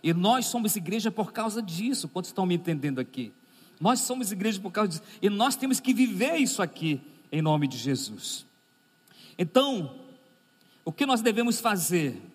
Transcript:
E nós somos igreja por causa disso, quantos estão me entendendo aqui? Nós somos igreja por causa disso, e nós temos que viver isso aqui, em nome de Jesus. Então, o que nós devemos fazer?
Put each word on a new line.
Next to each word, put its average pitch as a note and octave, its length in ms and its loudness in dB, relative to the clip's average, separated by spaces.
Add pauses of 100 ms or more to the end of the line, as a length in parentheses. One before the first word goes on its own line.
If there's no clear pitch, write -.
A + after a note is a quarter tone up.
E E3 100 2
nós G#3+ 320 4
somos A3 300 -2
igreja G#3 340 -2
por G#3 240 -4
causa A3 280 -4
disso, G3+ 460 -4
quantos F3+ 220 -6
estão F#3+ 160 0
me F3+ 80 2
entendendo D3+ 460 -2
aqui? B2 340 -8 (460)
Nós A3+ 220 2
somos B3 300 -2
igreja G3 300 -2
por G3 100 -8
causa G3+ 180 2
disso, D#3+ 140 -6 (180)
e F#3+ 80 4
nós G#3+ 260 2
temos C4 240 0
que B3+ 120 0
viver B3 460 2
isso C4+ 240 2
aqui, D#3 400 -2 (300)
em D#3 100 0
nome D3+ 260 4
de B2+ 100 -4
Jesus. A#2 680 -4 (920)
Então, F#3+ 640 2 (840)
o D#3+ 80 -4
que C#4+ 120 0
nós B3+ 160 2
devemos A#3 380 2
fazer? E3+ 640 0 (140)